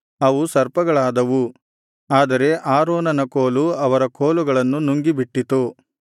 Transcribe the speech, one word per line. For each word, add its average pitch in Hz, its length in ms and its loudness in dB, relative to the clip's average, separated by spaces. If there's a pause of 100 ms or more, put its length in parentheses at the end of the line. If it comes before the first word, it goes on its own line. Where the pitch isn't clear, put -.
(200)
ಅವು 139 260 2
ಸರ್ಪಗಳಾದವು. 127 1080 0 (560)
ಆದರೆ 135 440 2
ಆರೋನನ 160 680 0
ಕೋಲು 131 460 0
ಅವರ 131 360 0
ಕೋಲುಗಳನ್ನು 143 720 0
ನುಂಗಿಬಿಟ್ಟಿತು. 139 1000 -2 (320)